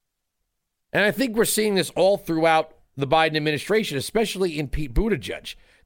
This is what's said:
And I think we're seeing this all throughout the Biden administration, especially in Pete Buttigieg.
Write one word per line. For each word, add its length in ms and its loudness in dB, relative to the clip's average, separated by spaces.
And 140 2
I 40 2
think 240 -2
we're 120 2
seeing 280 0
this 160 0
all 280 2
throughout 540 2
the 120 -2
Biden 280 4
administration, 600 -2
especially 580 -2
in 120 -4
Pete 260 -4
Buttigieg. 640 -2